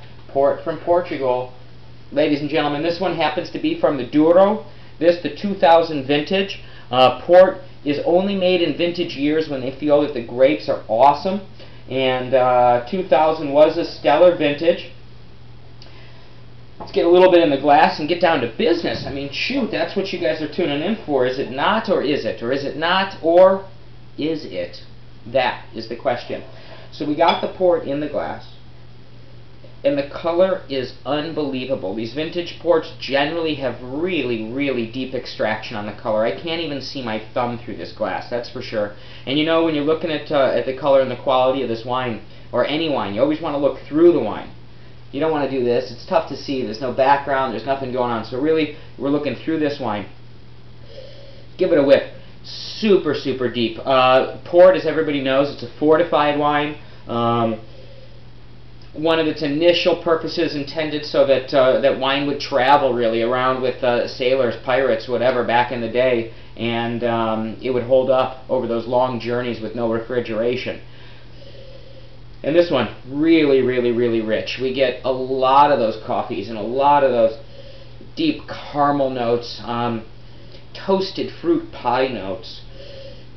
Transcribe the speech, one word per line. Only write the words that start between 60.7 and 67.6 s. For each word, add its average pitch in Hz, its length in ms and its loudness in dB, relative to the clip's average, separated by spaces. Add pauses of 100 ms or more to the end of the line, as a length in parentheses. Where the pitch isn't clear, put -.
so 139 220 2
that, 135 260 2
uh, 127 280 6
that 127 180 2
wine 139 280 0
would - 140 -2
travel 135 540 4
really 113 280 2
around 127 380 2
with, 123 220 -2
uh, 120 240 2
sailors, 127 480 2 (100)
pirates, 127 440 2
whatever, 120 360 2
back 120 280 2
in 120 80 -4
the 113 100 -4
day, 120 420 2 (240)
and, 117 480 -2
um, 110 560 0